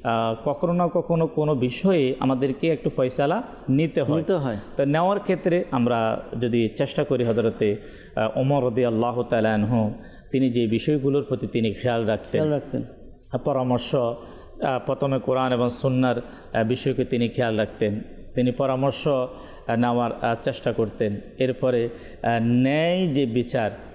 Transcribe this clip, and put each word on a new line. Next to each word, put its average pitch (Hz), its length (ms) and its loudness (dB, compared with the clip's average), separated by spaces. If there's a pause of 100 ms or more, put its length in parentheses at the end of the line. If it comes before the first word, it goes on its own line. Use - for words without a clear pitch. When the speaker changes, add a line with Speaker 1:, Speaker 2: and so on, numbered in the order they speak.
Speaker 1:
আহ, 113 320 0 (100)
কখনো 160 280 0
না 175 200 4
কখনো 165 340 2
কোনো 151 280 0
বিষয়ে 131 640 2
আমাদেরকে 131 480 0
একটু 156 220 0
ফয়সালা 143 540 0 (260)
নিতে 147 320 2
হয়। 143 160 2
Speaker 2:
নিতে 165 160 0
হয়। 131 240 0 (200)
Speaker 1:
তো 143 80 4
নেওয়ার 175 340 2
ক্ষেত্রে 180 520 0
আমরা 117 500 2 (180)
যদি 117 280 2
চেষ্টা 139 360 -2
করি, 127 200 0
হযরতে, 110 520 2 (400)
আহ, 110 220 0
ওমর 135 280 2
রাদিয়াল্লাহু 120 580 0
তাআলা 113 300 2
আনহু 107 380 2 (400)
তিনি 131 180 2
যে 117 180 2
বিষয়গুলোর 139 560 2
প্রতি 113 240 -4
তিনি 110 240 0
খেয়াল 117 340 -2
রাখতেন, 107 260 -2
Speaker 2:
খেয়াল 156 180 2
রাখতেন। 139 340 -2 (640)
Speaker 1:
পরামর্শ, 127 500 0
আহ, 123 880 -2
প্রথমে 135 340 0
কোরআন 131 340 0
এবং 120 160 2
সুন্নার, 127 480 0
আহ, - 460 -4
বিষয়কে 123 420 0
তিনি 117 240 0
খেয়াল 113 280 0
রাখতেন, 107 420 0 (360)
তিনি 123 160 2
পরামর্শ, 135 560 0
আহ, - 680 -2
নেওয়ার, 120 380 2
আহ, 117 280 0
চেষ্টা 127 320 -2
করতেন। 104 480 -2 (180)
এরপরে, 127 500 0 (340)
আহ, 117 200 2
ন্যায় 147 640 2
যে 139 180 2
বিচার 117 460 0 (240)